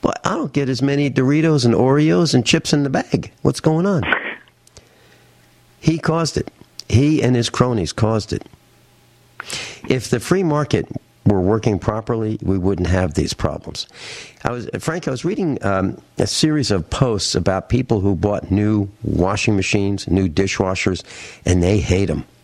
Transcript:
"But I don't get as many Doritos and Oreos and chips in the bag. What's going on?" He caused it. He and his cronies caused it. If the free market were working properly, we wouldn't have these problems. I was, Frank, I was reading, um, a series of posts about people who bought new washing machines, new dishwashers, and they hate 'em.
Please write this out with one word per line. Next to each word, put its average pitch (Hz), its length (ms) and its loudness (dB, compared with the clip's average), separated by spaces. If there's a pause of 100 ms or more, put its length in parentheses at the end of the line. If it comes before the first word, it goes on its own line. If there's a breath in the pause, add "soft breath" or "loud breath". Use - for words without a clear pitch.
"But - 260 -2
I - 40 0
don't 220 220 -4
get 139 160 0
as 127 140 -2
many 139 300 0
Doritos 143 520 2
and 117 80 4
Oreos 151 600 2
and 123 100 4
chips - 280 0
in 147 100 2
the 135 80 -2
bag. - 400 -2 (120)
What's - 180 0
going 160 260 2
on?" 196 160 0 (1800 soft breath)
He 160 220 0
caused 160 360 0
it. - 140 -4 (380)
He 147 340 4
and 123 140 4
his 120 120 0
cronies 120 440 0
caused 110 400 0
it. - 120 -6 (1400 loud breath)
If - 220 -2
the 123 80 0
free 185 240 0
market 147 460 0 (380)
were 98 160 4
working 104 360 2
properly, 110 600 -4
we 95 160 -2
wouldn't 90 320 0
have 90 240 2
these - 220 -2
problems. - 520 -6 (580 loud breath)
I 120 60 0
was, 120 160 -8 (120)
Frank, 160 280 -4
I 143 40 -4
was 131 160 -6
reading, 175 360 -2
um, 98 380 0 (160)
a - 100 2
series 151 440 0
of 90 180 0
posts 113 460 0
about 92 340 0
people 123 320 0
who 98 140 2
bought 101 360 -2
new 104 380 2 (140)
washing 104 520 0
machines, 98 540 -2
new 95 180 2
dishwashers, 92 760 0 (420 loud breath)
and 90 180 4
they 98 180 4
hate 95 280 0
'em. 69 160 -4 (200)